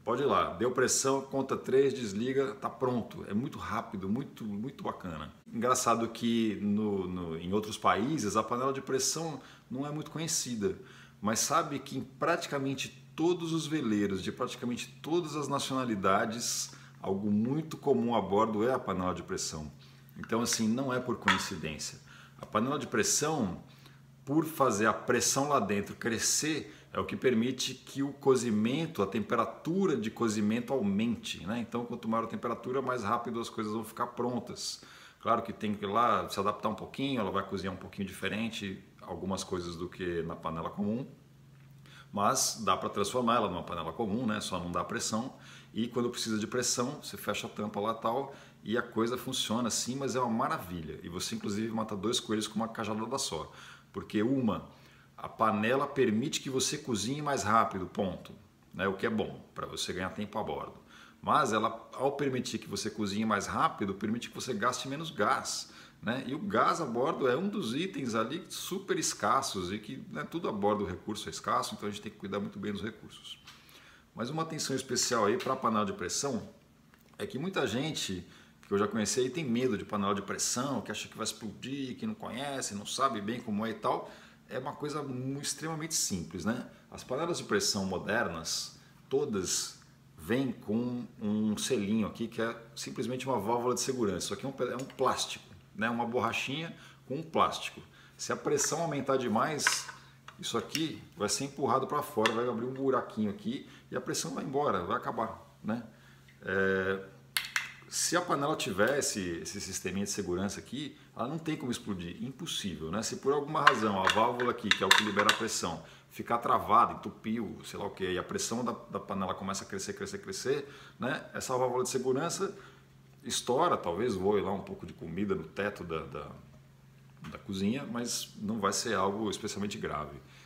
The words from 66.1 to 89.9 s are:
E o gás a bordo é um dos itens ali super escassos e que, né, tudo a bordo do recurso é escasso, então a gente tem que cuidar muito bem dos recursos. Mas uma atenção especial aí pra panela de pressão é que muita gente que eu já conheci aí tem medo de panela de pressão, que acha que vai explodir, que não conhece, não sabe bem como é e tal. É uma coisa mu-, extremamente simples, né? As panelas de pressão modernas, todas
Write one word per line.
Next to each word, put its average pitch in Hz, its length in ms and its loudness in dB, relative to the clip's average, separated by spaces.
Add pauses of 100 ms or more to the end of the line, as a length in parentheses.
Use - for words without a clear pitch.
E 123 80 -4
o 151 60 -4
gás 131 420 4
a 160 40 0
bordo 131 420 2
é 123 100 6
um 185 100 2
dos 180 280 0
itens 139 400 -2
ali 117 340 0
super - 480 -2
escassos 107 760 2
e 107 60 -2
que, 131 320 -10
né, 147 140 -8
tudo - 260 -4
a - 20 0
bordo 104 320 4
do 92 60 -2
recurso 101 400 -6
é - 20 -8
escasso, 117 440 -2
então 104 120 -8
a 104 40 -2
gente 101 100 -10
tem 107 100 -10
que - 60 -20
cuidar 101 220 -4
muito 107 180 -6
bem 104 140 -4
dos 98 100 -4
recursos. - 580 -12 (760)
Mas 120 160 -4
uma 160 100 -2
atenção 156 340 -2
especial 123 500 2
aí 113 120 6
pra 131 180 0
panela 110 300 2
de 95 80 -4
pressão 98 560 -2 (680)
é - 80 -4
que - 100 -8
muita 160 300 0
gente 107 600 -2 (400)
que 101 60 0
eu 98 60 4
já 104 80 4
conheci 107 320 2
aí 127 100 2
tem 165 160 -2
medo 117 320 2
de - 80 -6
panela 101 300 2
de 98 80 -4
pressão, 123 580 -2
que 101 100 -8
acha - 160 -4
que - 80 -18
vai 110 80 -4
explodir, 120 720 -6
que 113 100 -4
não 107 80 -4
conhece, 123 580 -6
não 101 120 -6
sabe 120 360 0
bem 110 180 -2
como 104 240 0
é 113 60 0
e 110 60 -2
tal. - 360 0 (380)
É - 80 -6
uma 139 160 -4
coisa 147 300 -4
mu-, 135 360 -4
extremamente 160 540 -4
simples, 85 520 -2
né? 117 220 0 (220)
As - 140 -12
panelas 151 340 -2
de 123 60 -6
pressão 101 420 2
modernas, 92 920 -2 (280)
todas 123 720 0 (440)